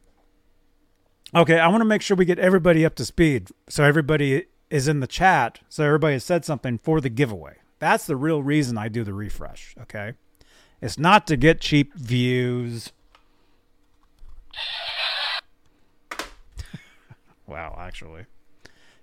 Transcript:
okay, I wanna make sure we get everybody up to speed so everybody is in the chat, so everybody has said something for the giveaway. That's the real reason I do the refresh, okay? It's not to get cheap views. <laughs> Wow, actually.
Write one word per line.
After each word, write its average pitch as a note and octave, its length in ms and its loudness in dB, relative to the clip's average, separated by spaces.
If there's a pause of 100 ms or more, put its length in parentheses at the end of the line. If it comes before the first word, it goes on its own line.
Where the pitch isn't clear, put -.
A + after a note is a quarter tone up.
(1400)
okay, E3 240 6
I E3 80 4
wanna A3 160 4
make G#3+ 180 2
sure G3 140 0
we F#3 80 4
get F3+ 160 2
everybody F3 460 4
up D#3 100 -2
to C3 80 -8
speed C3+ 460 0 (180)
so - 160 0
everybody D3 600 2 (240)
is C#3 180 -2
in D3 140 0
the B2+ 60 -4
chat, D#3+ 600 2
so - 160 -4
everybody D3 300 2
has B2+ 100 -4
said F3 220 -2
something B2+ 320 -4
for D#3 240 0
the C3+ 80 -4
giveaway. A2 460 -4 (240)
That's E3 260 0
the D3+ 100 -4
real D3 260 -2
reason C3+ 360 0
I G#2+ 100 -6
do A2+ 160 -4
the G2+ 100 -8
refresh, - 680 -10
okay? G#2+ 320 -12 (680)
It's - 160 -8
not F#3 300 4
to D#3+ 80 0
get D3 240 4
cheap C#3+ 360 0
views. B2 1000 -4
<laughs> - 40 -20 (4000)
Wow, D#2+ 320 -14
actually. E2+ 480 -16 (760)